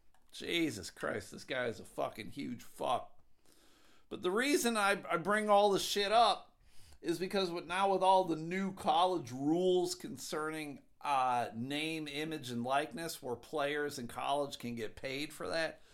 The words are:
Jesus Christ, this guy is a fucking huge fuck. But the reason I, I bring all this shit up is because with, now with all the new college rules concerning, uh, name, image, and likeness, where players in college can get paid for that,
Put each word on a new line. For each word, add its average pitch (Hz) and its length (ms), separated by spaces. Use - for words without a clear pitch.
Jesus 135 580
Christ, 123 420
this - 120
guy 127 220
is 107 160
a - 20
fucking 113 480
huge 131 320
fuck. - 480
But 190 140
the 180 80
reason 240 460
I, 202 200
I 170 60
bring 208 320
all 202 200
this 185 140
shit 202 300
up 220 340
is 165 160
because 190 320
with, 170 160
now 190 260
with 185 120
all 185 220
the 165 100
new 180 380
college 165 580
rules 175 640
concerning, 151 800
uh, 127 520
name, 151 520
image, 147 440
and 120 120
likeness, 151 600
where 123 120
players 147 640
in 123 100
college 135 520
can 120 160
get 110 200
paid 139 380
for - 140
that, 160 340